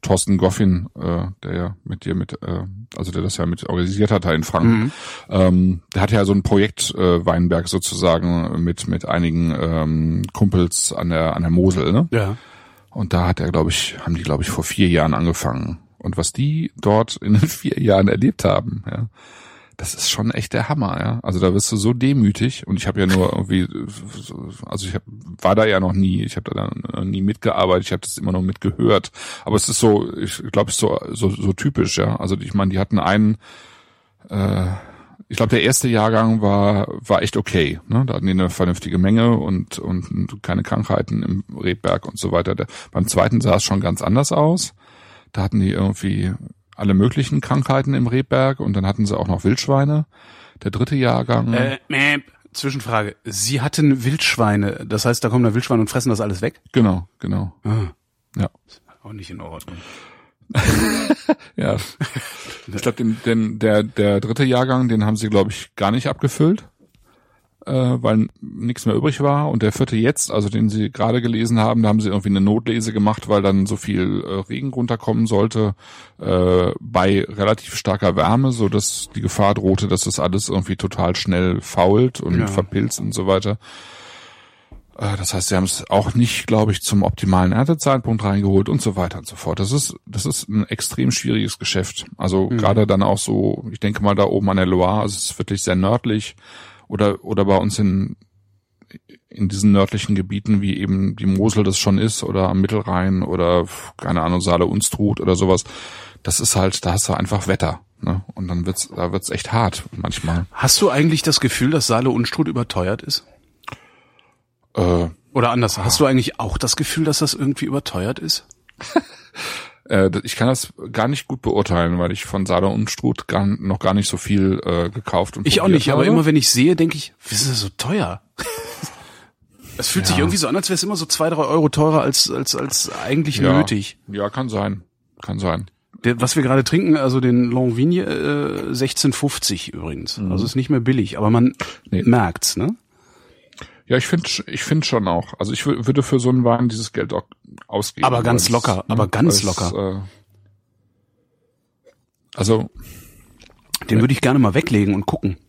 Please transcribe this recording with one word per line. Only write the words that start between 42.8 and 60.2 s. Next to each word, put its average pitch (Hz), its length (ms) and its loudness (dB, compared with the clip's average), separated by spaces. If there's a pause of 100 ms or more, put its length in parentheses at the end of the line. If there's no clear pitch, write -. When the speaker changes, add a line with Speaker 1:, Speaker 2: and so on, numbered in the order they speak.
Speaker 1:
beim - 160 -2
zweiten 107 320 2
sah 95 160 2
es 95 80 0
schon 98 160 0
ganz - 220 -2
anders 127 280 2
aus. 160 440 0 (580)
Da - 100 -4
hatten 98 160 0
die 95 120 2
irgendwie 98 600 -2 (440)
alle 98 180 2
möglichen 123 460 2
Krankheiten 135 540 0
im 123 140 0
Rebberg 131 500 0
und 101 160 -2
dann 98 100 0
hatten 101 220 0
sie 98 100 -2
auch 90 120 -2
noch 87 160 -2
Wildschweine. 139 640 2 (580)
Der 95 80 -4
dritte 120 240 -2
Jahrgang 120 560 2
Speaker 2:
Äh, 131 260 0 (100)
äh, 143 300 2 (340)
Zwischenfrage. 117 600 -2 (100)
Sie 110 360 -2
hatten 135 440 2
Wildschweine. 107 840 0
Das 107 180 -2
heißt, 120 180 2
da 120 60 0
kommen 123 160 2
da 107 100 2
Wildschweine 120 260 0
und 107 80 0
fressen 127 220 -2
das 107 100 0
alles 104 220 -4
weg? - 180 -6 (120)
Speaker 1:
Genau, 92 360 2 (120)
genau. 95 340 -4 (100)
Speaker 2:
Ah. 107 280 -2 (440)
Speaker 1:
Ja. - 140 -2 (540)
Speaker 2:
Auch 104 80 -16
nicht 101 180 -16
in 90 100 -14
Ordnung. 82 360 -14 (760)